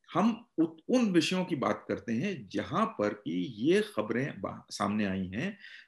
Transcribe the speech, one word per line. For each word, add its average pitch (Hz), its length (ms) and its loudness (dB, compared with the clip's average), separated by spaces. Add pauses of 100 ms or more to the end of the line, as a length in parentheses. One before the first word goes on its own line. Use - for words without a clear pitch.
(140)
हम 214 320 2 (120)
उत-, 160 300 0
उन 233 240 4
विषयों 175 320 4
की 165 120 -2
बात 104 320 0
करते 104 240 -2
हैं 113 360 -2
जहां 151 380 0
पर - 280 0
कि 90 440 -4
ये 170 240 4
खबरें 110 580 -2
बा-, - 300 -8
सामने 104 340 0
आई 95 220 0
हैं, 143 320 -4 (300)